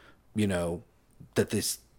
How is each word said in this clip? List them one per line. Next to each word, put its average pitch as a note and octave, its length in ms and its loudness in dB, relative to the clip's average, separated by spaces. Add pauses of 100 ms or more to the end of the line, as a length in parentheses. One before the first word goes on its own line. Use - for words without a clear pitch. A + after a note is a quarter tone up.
(340)
you G#2+ 120 2
know, F2 360 0 (540)
that G3 140 4
this - 280 -2 (200)